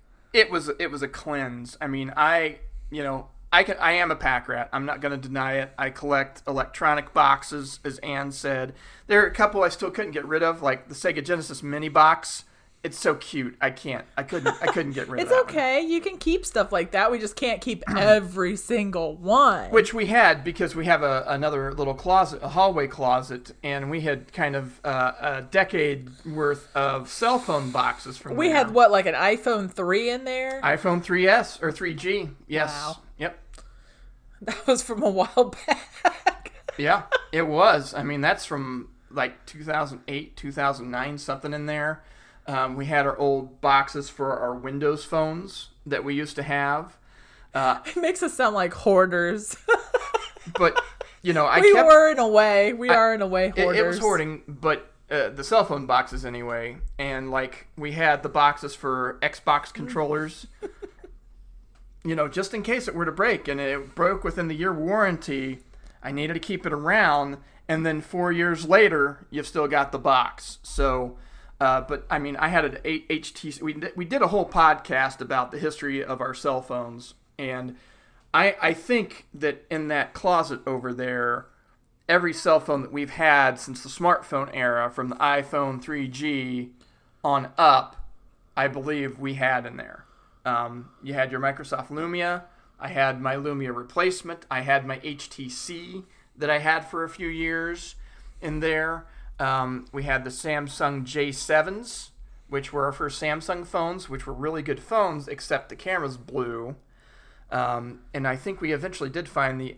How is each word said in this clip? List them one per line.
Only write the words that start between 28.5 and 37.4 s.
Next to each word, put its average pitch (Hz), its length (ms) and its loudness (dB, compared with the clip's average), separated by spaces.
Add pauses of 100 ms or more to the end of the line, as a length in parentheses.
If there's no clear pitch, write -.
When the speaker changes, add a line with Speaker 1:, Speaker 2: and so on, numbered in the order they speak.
Speaker 2:
had, 226 140 2
what, 233 200 8
like, 190 160 4
an 160 80 0
iPhone 208 560 0
three 202 400 0
in 254 140 -6
there? 262 360 -6
Speaker 1:
iPhone 170 400 2
three 180 260 0
S 214 360 4
or 156 80 -2
three 165 240 -6
G. 180 340 -4 (180)
Yes. 151 220 -2
Speaker 2:
Wow. 151 280 -8 (200)
Speaker 1:
Yep. 160 220 -8 (1000)
Speaker 2:
That - 260 -6
was 247 160 2
from 214 180 -6
a 254 80 2
while 190 500 2
<laughs> - 80 -10
back. - 840 -2 (260)
Speaker 1:
Yeah, 156 260 2 (280)
it 160 160 0